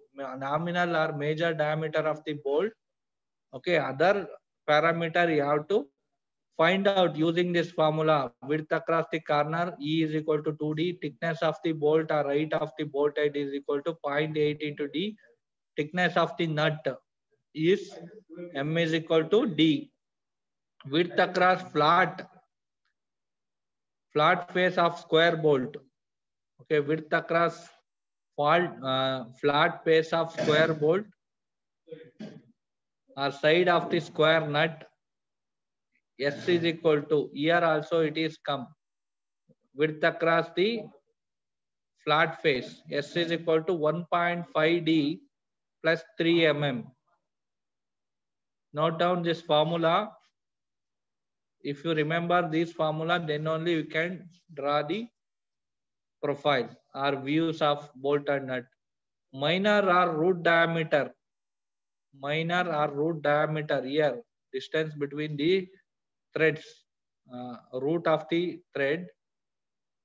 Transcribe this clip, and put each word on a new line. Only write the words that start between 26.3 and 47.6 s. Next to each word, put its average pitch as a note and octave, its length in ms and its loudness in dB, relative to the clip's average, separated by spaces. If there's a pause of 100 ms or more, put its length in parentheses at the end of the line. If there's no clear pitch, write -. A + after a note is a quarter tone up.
Okay, D3+ 200 0
width D#3 320 -4
across E3 560 0 (680)
flat, D#3+ 480 2
uh, C3 420 -2 (140)
flat D3+ 460 0
face D#3+ 260 4
of E3 220 0
square D#3 400 2
bolt D#3+ 320 2 (2000)
or C#3 160 -2
side E3+ 380 4
of F3 200 2
the F3 120 0
square D#3 440 2
nut. D3+ 400 -2 (1300)
S C#3+ 280 -4
is F3 180 2
equal D#3+ 380 2
to, D3 300 0
here D#3+ 300 2
also D#3+ 380 0
it D#3 160 -2
is D#3+ 280 -4
come, C3+ 220 -4 (1080)
width D3+ 300 -2
across E3 520 0
the G#3+ 260 0 (1200)
flat D#3+ 380 2
face, B2+ 400 -2 (100)
S C#3+ 240 -6
is B2+ 160 -2
equal E3 320 0
to F#3+ 100 -2
one D#3+ 380 -2
point F3 420 -2
five D#3+ 320 2
D D#3+ 360 2 (600)
plus E3 180 2 (160)
three E3+ 280 4
M D3 180 2
M. B2+ 240 -4 (1900)